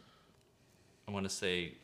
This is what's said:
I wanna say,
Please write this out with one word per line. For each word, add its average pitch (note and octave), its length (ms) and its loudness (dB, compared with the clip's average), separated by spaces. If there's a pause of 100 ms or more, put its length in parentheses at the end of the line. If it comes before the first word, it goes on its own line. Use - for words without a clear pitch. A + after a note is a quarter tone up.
(1040)
I G#2 60 -8
wanna G2 160 0
say, F2+ 460 0 (100)